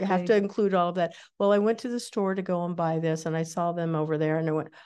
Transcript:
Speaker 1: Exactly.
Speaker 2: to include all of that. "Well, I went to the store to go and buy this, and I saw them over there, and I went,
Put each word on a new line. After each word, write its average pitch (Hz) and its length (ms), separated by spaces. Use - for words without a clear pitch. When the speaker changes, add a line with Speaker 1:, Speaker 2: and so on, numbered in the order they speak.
Speaker 1:
Exactly. 185 260
Speaker 2:
to 220 80
include 202 380
all 175 160
of 175 60
that. 170 180
"Well, 202 140
I 208 80
went 226 200
to 254 100
the 240 100
store 196 340
to 196 80
go 180 240
and 175 100
buy 165 240
this, 160 280
and 160 100
I 165 60
saw 170 280
them 170 240
over 156 220
there, 156 220
and 160 100
I - 20
went, 156 180